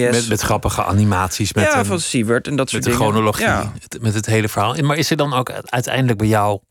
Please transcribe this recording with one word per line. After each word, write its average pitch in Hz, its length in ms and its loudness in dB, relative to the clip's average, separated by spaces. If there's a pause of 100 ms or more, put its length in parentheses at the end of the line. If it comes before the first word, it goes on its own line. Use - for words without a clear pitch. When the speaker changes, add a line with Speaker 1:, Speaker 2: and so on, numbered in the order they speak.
Speaker 1:
W 120 40 2
S. 117 60 2
Speaker 2:
Met, 117 100 -2
met 107 120 0
grappige 104 420 0
animaties. 95 720 0
Met 107 120 2
Speaker 1:
Ja, 294 140 2
Speaker 2:
een 220 60 0
Speaker 1:
van 190 140 -2
Siewert 117 480 0
en 143 80 -4
dat 135 140 0
soort 135 160 -4
Speaker 2:
met 123 80 0
de 120 60 0
Speaker 1:
dingen. 107 140 2
Speaker 2:
chronologie, 110 320 0
Speaker 1:
Ja. 107 260 -2 (100)
Speaker 2:
het, - 200 -16
met 110 120 0
het 107 120 -4
hele 110 240 2
verhaal. 113 260 -2
Maar 147 220 0
is 160 140 -2
er 160 60 2
dan 143 160 0
ook 123 180 -2
uiteindelijk 120 680 0
bij 107 100 2
jou 104 320 2 (100)